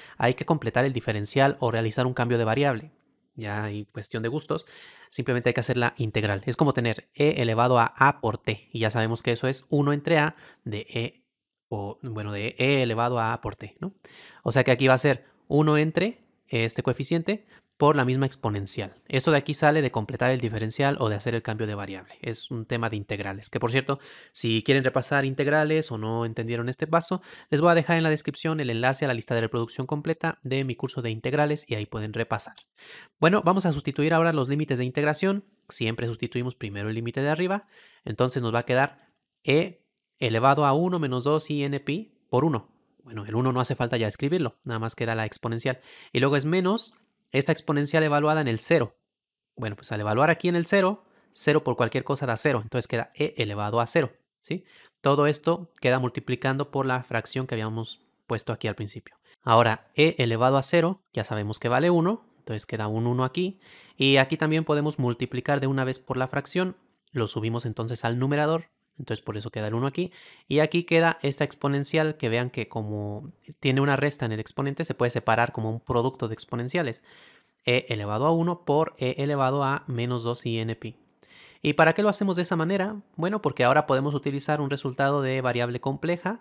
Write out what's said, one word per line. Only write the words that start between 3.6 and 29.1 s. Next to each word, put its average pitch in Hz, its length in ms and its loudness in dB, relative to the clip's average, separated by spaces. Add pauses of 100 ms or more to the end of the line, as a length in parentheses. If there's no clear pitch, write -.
hay 104 200 -8
cuestión - 380 -10
de 117 80 -4
gustos, 156 340 -4 (460)
simplemente 123 400 0
hay 117 40 2
que 131 60 0
hacer 123 160 0
la 120 220 0
integral. 104 480 -2
Es 120 100 -2
como 147 160 4
tener 117 420 -4
e 147 280 2
elevado 120 360 4
a 117 60 6
a 135 380 2
por 110 160 0
t, - 340 -6
y 120 60 -6
ya 110 120 2
sabemos 113 320 0
que 120 100 0
eso 117 140 -2
es 135 220 -4
uno 143 240 2
entre 147 260 2
a 151 160 2 (300)
de 107 240 -8
e, 120 340 -6 (460)
o, 104 340 -8
bueno, 107 300 -8
de 104 260 -6
e 135 240 4
elevado 120 380 0
a 113 140 0
a - 80 -10
por 101 120 -6
t, - 240 -14
¿no? 185 140 -8 (500)
O 117 100 -2
sea 127 120 4
que - 60 2
aquí 131 180 4
va 131 60 8
a 127 40 4
ser 135 280 0 (220)
uno 151 280 4
entre 165 480 0 (240)
este 113 360 -2
coeficiente 165 600 -2 (320)
por 147 200 6
la 135 100 4
misma 131 180 2
exponencial. 104 840 -6
Esto 139 240 2
de 147 40 6
aquí 143 160 0
sale 151 300 4
de 127 80 0
completar 120 400 -2
el 131 100 0
diferencial 113 580 -2
o 110 120 0
de 104 60 -2
hacer 113 180 -4
el 113 80 -4
cambio 107 240 -6
de 104 80 -6
variable. 95 480 -12
Es - 300 -8
un 117 120 -8
tema 117 240 -2
de 107 80 -6
integrales, 101 540 -8
que - 80 -4
por 113 140 -2
cierto, 135 260 0 (340)
si 113 300 0
quieren 135 220 4
repasar 135 420 0
integrales 151 640 0
o 113 80 -6
no 113 260 -2
entendieron 117 440 -4
este 127 180 -4
paso, 170 340 0 (300)
les 143 100 2
voy 170 120 6
a - 20 6
dejar 170 220 2
en 165 80 2
la 160 60 2
descripción 156 500 -2
el 127 100 -2
enlace 123 340 0
a 139 40 2
la 127 60 0